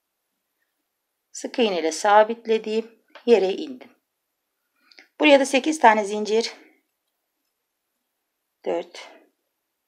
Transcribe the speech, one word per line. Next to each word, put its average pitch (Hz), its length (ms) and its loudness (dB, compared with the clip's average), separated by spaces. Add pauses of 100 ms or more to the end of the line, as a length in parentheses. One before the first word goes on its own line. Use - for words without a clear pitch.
(1300)
sık - 260 -12
iğne 202 220 -2
ile 160 120 -2
sabitlediğim 220 960 0 (360)
yere 196 260 4
indim. 131 440 -14 (1200)
Buraya 277 200 6
da 269 60 -2
sekiz 285 320 -2
tane 214 260 4
zincir. 214 480 -4 (2000)
Dört, 180 460 -10 (760)